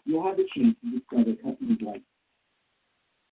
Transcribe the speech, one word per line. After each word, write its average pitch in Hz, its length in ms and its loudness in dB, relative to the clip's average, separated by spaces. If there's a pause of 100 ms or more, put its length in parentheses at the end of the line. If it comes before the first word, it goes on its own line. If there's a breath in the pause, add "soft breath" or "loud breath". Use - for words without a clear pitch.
you'll 320 200 0
have 381 120 0
the 381 180 2
chance 240 280 4
to 240 160 -6
discover 226 420 0
companies - 400 -2
like - 200 -8 (1300)